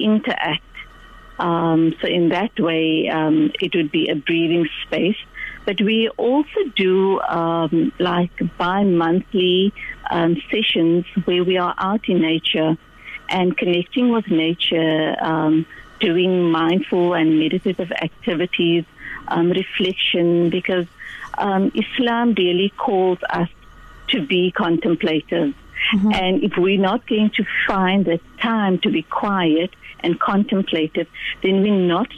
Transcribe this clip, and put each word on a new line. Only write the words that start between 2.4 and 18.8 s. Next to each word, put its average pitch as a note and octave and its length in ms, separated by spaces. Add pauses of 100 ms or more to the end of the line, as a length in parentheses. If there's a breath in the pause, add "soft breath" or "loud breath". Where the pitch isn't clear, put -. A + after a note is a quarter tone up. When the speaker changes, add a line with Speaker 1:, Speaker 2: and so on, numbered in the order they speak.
Speaker 1:
way, D#3+ 500
um, D#3 420 (100)
it F3 140
would D#3+ 160
be D#3+ 180
a D#3+ 60
breathing E3 520 (180)
space. E3 320 (480 loud breath)
But G3+ 160
we A3 360
also C#4 420 (160)
do, F#3+ 460
um, E3 800
like, F3 320 (260)
bi-monthly, F#3 1120 (380 loud breath)
um, E3+ 400
sessions F3 560 (200)
where F3+ 180
we F#3 140
are F3 200
out G3 320
in F3 120
nature, D#3+ 540 (540 loud breath)
and F3+ 280
connecting F3 520
with A3+ 200
nature, D#3+ 920
um, D#3+ 440 (340 loud breath)
doing F3+ 520
mindful F3 640
and D#3+ 260
meditative F3+ 520
activities, E3+ 920 (440 loud breath)